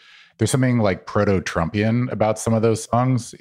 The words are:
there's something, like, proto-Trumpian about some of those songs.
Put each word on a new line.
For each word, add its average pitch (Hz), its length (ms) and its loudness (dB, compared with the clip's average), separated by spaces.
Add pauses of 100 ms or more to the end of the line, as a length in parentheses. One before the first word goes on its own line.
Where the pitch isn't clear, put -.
(380)
there's 110 120 0
something, 127 280 2
like, 98 280 0
proto-Trumpian 104 1040 0
about 110 280 0
some 113 140 0
of 110 80 2
those 113 220 2
songs. 123 560 -2